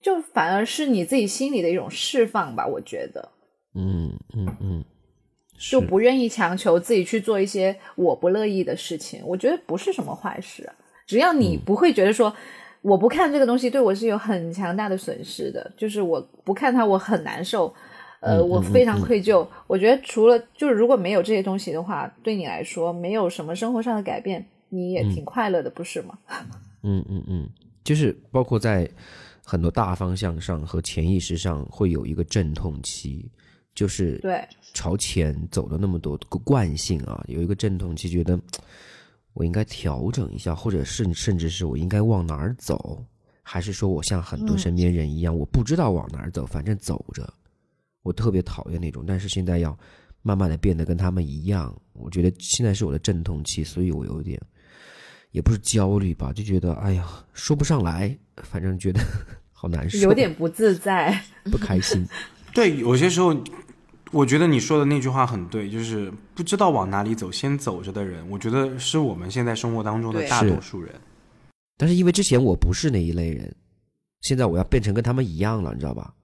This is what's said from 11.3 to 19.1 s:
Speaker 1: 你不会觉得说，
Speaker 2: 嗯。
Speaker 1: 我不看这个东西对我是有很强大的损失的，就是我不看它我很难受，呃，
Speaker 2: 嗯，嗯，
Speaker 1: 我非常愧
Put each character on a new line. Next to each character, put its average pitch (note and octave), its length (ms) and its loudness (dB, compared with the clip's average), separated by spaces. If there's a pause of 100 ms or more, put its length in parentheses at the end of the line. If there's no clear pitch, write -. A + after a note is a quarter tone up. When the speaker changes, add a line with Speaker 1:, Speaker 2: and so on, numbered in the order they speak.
Speaker 1:
你 G3+ 240 4
不 - 180 0
会 D#4+ 180 6
觉 F#3+ 120 6
得 G3+ 80 6
说， G#3+ 180 4
Speaker 2:
嗯。 - 60 -14 (460)
Speaker 1:
我 G3+ 140 6
不 G3+ 120 6
看 D#4 240 4
这 D4 80 4
个 C4+ 40 8
东 A#3+ 140 4
西 B3+ 100 0
对 C4+ 120 2
我 G#3 120 6
是 G#3 140 -2
有 G#3 100 2
很 F#3+ 360 -2
强 F3+ 220 -4
大 G#3 140 -2
的 F#3+ 80 0
损 - 280 -8
失 - 260 -6
的， - 260 -10
就 A3 120 -4
是 G#3 120 -4
我 E3 200 0 (240)
不 G3 100 0
看 C4 180 2
它 B3 140 4
我 G3 100 6
很 F#3+ 280 0
难 D#3+ 200 -6
受， F#3 220 0 (540)
呃， - 160 2
Speaker 2:
嗯， - 20 6
嗯， F3+ 100 6
Speaker 1:
我 F#3 120 4
非 G#3 240 6
常 G#3 160 2
愧 G#3 200 2